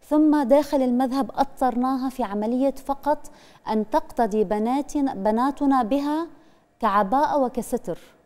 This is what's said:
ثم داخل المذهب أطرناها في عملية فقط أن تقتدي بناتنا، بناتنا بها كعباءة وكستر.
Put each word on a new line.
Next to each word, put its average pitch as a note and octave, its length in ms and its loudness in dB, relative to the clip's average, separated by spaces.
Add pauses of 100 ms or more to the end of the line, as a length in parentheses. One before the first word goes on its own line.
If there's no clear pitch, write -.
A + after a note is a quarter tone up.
ثم D4+ 340 4
داخل C#4 380 4
المذهب B3+ 540 0
أطرناها B3+ 720 0
في B3 140 -6
عملية A#3 520 -2 (100)
فقط D4 460 -4 (380)
أن G#3+ 200 -2
تقتدي G#3+ 540 0
بناتنا، B3+ 720 -2
بناتنا B3+ 680 0
بها D4 440 -2 (520)
كعباءة G#3+ 580 2
وكستر. A#3+ 640 -4 (260)